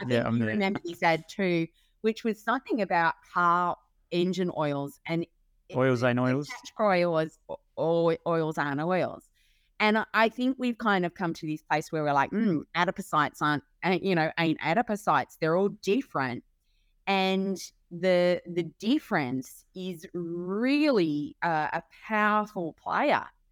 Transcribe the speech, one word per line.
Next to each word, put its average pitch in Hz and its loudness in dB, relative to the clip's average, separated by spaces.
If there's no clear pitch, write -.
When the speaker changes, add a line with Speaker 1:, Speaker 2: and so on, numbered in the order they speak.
Speaker 1:
yeah, 120 2
Speaker 2:
think - -2
Speaker 1:
I'm 113 0
Speaker 2:
you 120 2
Speaker 1:
there. 110 2
Speaker 2:
remember 196 -2
this 170 -8
ad 165 2
too, 175 0
which 220 -2
was 214 -2
something 247 -2
about 170 2
car 175 2
engine 180 0
oils 143 -2
and 165 -2
it - -4
Speaker 1:
Oils 127 2
ain't 123 2
Speaker 2:
the 123 2
Speaker 1:
oils. 131 0
Speaker 2:
catchcry 180 0
was 160 -2
o-, - -12
o-, 165 2
oils 160 0
aren't 147 -2
oils. 165 -2
And 214 4
I, - -2
I 220 4
think 254 -2
we've 247 -2
kind 196 2
of 165 -4
come 170 -4
to 160 -10
this 151 -6
place 156 -2
where 156 -2
we're 147 0
like, 139 2
"Mm, 196 0
adipocytes 170 -2
aren't, 151 0
ain't, 180 0
you 190 2
know, 160 0
ain't 160 0
adipocytes. 180 0
They're 160 2
all 196 2
different." 165 -2
And 190 0
the, 175 2
the 175 -4
difference 160 -2
is 185 -8
really, 180 0
uh, 156 0
a 165 -6
powerful 208 0
player, 202 0